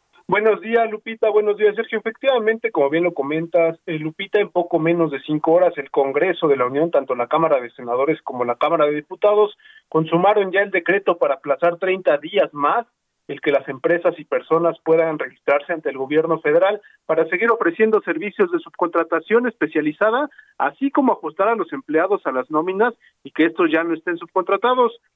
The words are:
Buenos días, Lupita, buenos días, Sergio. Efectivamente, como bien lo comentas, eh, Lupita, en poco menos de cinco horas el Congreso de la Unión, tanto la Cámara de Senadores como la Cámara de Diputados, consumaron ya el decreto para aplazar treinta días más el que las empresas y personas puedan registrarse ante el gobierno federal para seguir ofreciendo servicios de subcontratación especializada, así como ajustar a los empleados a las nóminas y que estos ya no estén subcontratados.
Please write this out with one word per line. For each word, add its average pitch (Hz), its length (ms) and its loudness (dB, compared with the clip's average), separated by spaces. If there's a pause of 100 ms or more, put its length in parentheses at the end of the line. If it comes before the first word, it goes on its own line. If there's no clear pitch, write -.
(280)
Buenos 208 320 2
días, 226 280 0
Lupita, 220 400 -4
buenos 208 300 2
días, 208 160 2
Sergio. 220 240 -6
Efectivamente, 226 720 -2
como 139 180 2
bien 160 160 0
lo 175 80 0
comentas, 165 640 0 (100)
eh, 160 120 -6
Lupita, 160 400 -4
en 202 120 0
poco 175 280 -2
menos 165 320 2
de 135 160 -8
cinco 151 260 0
horas 175 240 4
el 143 140 -12
Congreso 147 560 0
de 143 100 4
la 127 80 0
Unión, 143 280 -2
tanto 139 240 0
la 123 100 -4
Cámara 156 340 0
de 120 120 -12
Senadores 127 500 -4
como 123 220 -6
la 120 100 -2
Cámara 151 320 0
de 147 80 0
Diputados, 208 640 0 (300)
consumaron 180 640 2
ya 185 80 2
el 202 100 -2
decreto 185 480 0
para 143 160 0
aplazar 156 440 -2
treinta 185 380 0
días 165 380 -2
más 156 320 0 (400)
el 139 160 -10
que 147 100 0
las 135 160 0
empresas 170 480 0
y 156 80 -16
personas 165 580 -2
puedan 160 360 2
registrarse 143 560 -2
ante 156 160 -4
el 135 80 -12
gobierno 156 420 0
federal 185 400 2 (240)
para 165 240 0
seguir 185 220 0
ofreciendo 220 500 2
servicios 180 500 -2
de 170 80 0
subcontratación 170 880 -2
especializada, 208 840 -2 (260)
así - 340 -2
como 262 220 2
ajustar 190 360 -2
a 233 60 2
los 196 200 -4
empleados 160 500 -2
a 139 80 -2
las 127 180 -4
nóminas 190 440 0 (280)
y - 100 -20
que 156 120 2
estos 165 260 2
ya 160 140 0
no 170 80 -2
estén 165 240 -6
subcontratados. 196 840 0 (180)